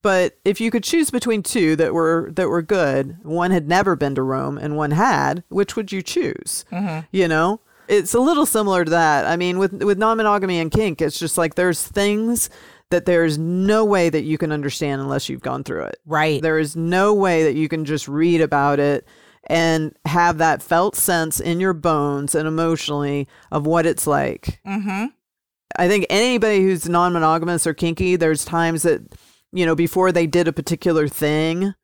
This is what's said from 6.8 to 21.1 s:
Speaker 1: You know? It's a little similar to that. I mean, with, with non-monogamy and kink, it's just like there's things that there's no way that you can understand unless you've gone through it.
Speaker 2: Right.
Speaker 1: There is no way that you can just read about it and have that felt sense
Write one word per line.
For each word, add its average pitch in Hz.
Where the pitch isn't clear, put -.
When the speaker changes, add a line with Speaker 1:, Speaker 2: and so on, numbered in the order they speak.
Speaker 1:
You 190
know? 165
It's 202
a 240
little 294
similar 196
to 156
that. 156
I 170
mean, 180
with, 190
with 202
non-monogamy 208
and 160
kink, 196
it's 151
just 165
like 165
there's 180
things 214
that 175
there's 165
no 190
way 185
that 156
you 156
can 156
understand 143
unless 139
you've 131
gone 131
through 80
it. -
Speaker 2:
Right. 156
Speaker 1:
There 156
is 156
no 180
way 185
that 147
you 151
can 156
just 147
read 160
about 143
it 143
and 160
have 170
that 160
felt 170
sense 165